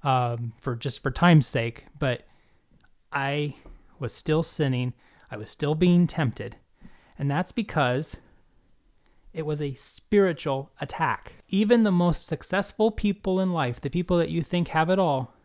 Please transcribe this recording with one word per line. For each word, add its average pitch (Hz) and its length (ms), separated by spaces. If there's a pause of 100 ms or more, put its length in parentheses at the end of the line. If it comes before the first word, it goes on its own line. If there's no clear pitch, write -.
um, 120 560
for 123 180
just 123 260
for 139 80
time's 165 360
sake, 117 400 (120)
but 131 280 (840)
I 143 420 (440)
was 120 140
still 156 300
sinning. 127 500 (380)
I 117 60
was 107 140
still 147 240
being 175 320
tempted. 113 500 (640)
And 143 120
that's 147 220
because 147 640 (1160)
it 156 140
was 151 160
a 143 120
spiritual 156 960 (100)
attack. - 520 (160)
Even 220 340
the 208 80
most 175 360
successful 196 640
people 202 500
in 185 120
life, 135 280
the 143 100
people 175 280
that 170 120
you 165 120
think 175 260
have 160 220
it 190 80
all 143 360 (100)